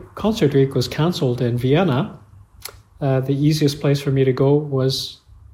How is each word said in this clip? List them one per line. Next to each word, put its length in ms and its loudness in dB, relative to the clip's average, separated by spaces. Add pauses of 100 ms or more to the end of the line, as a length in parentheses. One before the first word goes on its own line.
(140)
concert 400 0
week 200 2
was 140 -2
canceled 520 -2
in 180 -2
Vienna, 600 0 (800)
uh, 200 0
the 140 -2
easiest 460 0
place 200 0
for 100 -4
me 140 2
to 80 4
go 220 2
was 680 -2 (340)